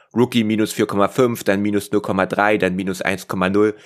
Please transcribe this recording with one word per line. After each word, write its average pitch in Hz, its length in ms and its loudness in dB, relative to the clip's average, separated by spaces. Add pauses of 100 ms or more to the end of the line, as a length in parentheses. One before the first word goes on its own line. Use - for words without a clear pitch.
(140)
Rookie 120 300 2
minus 107 280 0
vier 110 140 0
Komma 101 220 2
fünf, 120 340 0
dann 101 200 0
minus 101 280 -2
null 104 100 2
Komma 95 260 0
drei, 101 320 2
dann 92 180 0
minus 92 260 -6
eins 92 240 -4
Komma 92 240 -2
null 104 240 2 (120)